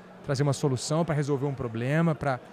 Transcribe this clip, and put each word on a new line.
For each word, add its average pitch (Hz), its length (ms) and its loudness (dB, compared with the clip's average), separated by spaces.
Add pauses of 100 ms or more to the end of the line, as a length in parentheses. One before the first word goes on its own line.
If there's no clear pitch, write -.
(240)
trazer 143 200 0
uma 143 100 4
solução, 151 500 0
pra 165 100 0
resolver 143 320 0
um 143 80 -2
problema, 131 600 0
pra 135 240 -2 (140)